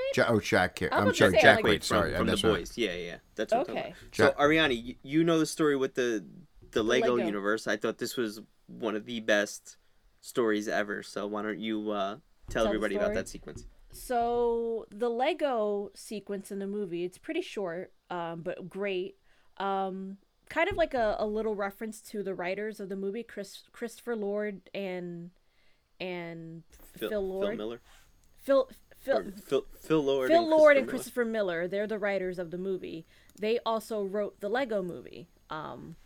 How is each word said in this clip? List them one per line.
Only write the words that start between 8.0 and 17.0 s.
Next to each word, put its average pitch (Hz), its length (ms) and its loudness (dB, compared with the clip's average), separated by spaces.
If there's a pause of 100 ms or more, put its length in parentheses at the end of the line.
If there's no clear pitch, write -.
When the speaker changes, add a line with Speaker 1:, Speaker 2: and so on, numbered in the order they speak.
Speaker 3:
was 107 220 -4 (260)
one 110 280 -6
of 107 120 -6
the 120 140 -6
best 107 580 0 (420)
stories 107 480 0
ever. 101 340 -2
So 101 240 -8
why 104 160 -4
don't 104 160 -4
you, 107 320 -4
uh, 101 240 -2
tell 104 60 -18 (300)
Speaker 1:
Tell 117 140 2
the 107 40 2
Speaker 3:
everybody 104 280 0
about 104 100 0
Speaker 1:
story? 104 100 0
Speaker 3:
that 95 120 -6
sequence? - 380 -14 (260)
Speaker 1:
So 233 1000 -2
the 214 200 -4
Lego 233 840 0
sequence 202 580 -10
in 202 60 -6
the 196 80 -6
movie, 185 380 -4